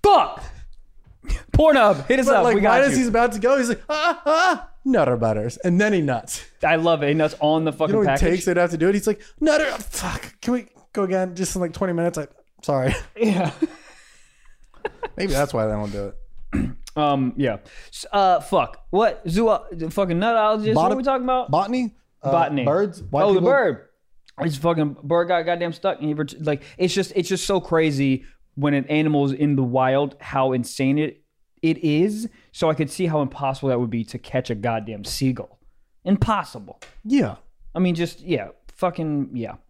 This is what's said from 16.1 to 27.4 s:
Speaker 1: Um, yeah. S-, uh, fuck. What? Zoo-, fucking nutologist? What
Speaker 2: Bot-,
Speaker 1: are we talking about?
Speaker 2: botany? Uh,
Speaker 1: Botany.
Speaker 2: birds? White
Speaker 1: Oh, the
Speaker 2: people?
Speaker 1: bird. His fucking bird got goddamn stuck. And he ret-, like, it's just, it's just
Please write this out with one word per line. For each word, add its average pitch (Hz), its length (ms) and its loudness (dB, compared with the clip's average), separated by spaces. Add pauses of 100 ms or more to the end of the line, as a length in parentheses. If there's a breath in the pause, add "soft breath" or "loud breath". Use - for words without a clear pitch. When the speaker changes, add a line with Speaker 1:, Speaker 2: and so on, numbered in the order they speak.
Speaker 1:
Um, 143 400 0
yeah. 117 220 -2 (300 loud breath)
S-, - 240 -16
uh, 190 280 4
fuck. - 500 -2
What? 196 380 0
Zoo-, 202 180 2 (440)
fucking 175 280 -2
nutologist? 214 560 2
What - 80 4
Speaker 2:
Bot-, 190 100 2
Speaker 1:
are - 40 0
we 262 60 -4
talking 262 220 0
about? 254 260 -2
Speaker 2:
botany? 208 440 -2 (280)
Uh, 135 100 -2
Speaker 1:
Botany. 143 320 0
Speaker 2:
birds? 175 380 0
White 143 200 -2
Speaker 1:
Oh, 202 60 4
the 190 120 4
Speaker 2:
people? 196 100 4
Speaker 1:
bird. 226 380 2 (520)
His 160 160 -4
fucking 151 460 0
bird 170 260 0
got 175 140 2
goddamn 170 300 -2
stuck. 190 260 -4
And 151 100 -4
he 151 60 -2
ret-, 151 280 -6
like, 151 200 -2 (160 loud breath)
it's 180 160 0
just, 190 200 -2
it's 170 140 0
just 190 180 -4